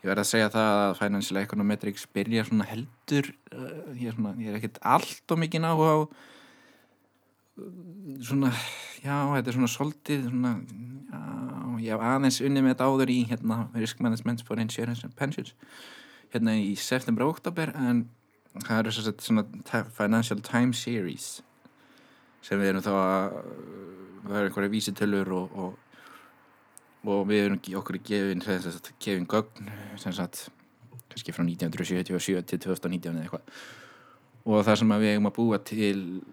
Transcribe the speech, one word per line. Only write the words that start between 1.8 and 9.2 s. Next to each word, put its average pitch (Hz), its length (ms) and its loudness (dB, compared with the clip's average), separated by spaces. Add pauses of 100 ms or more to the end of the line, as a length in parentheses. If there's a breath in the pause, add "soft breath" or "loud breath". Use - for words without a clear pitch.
byrjar 107 380 0
svona 107 180 2
heldur, 139 640 -2 (240)
uh, 131 400 -12
ég 123 160 -4
er 113 60 -8
svona, 104 260 -2
ég 107 80 -6
er 104 80 -2
ekkert 110 240 -8
allt - 480 2
of 165 80 2
mikinn 165 300 0
áhuga 160 260 6
á, 156 80 6
uh, - 1700 -16 (480)
svona, 131 320 2 (480 loud breath)
já, 139 160 -2 (220)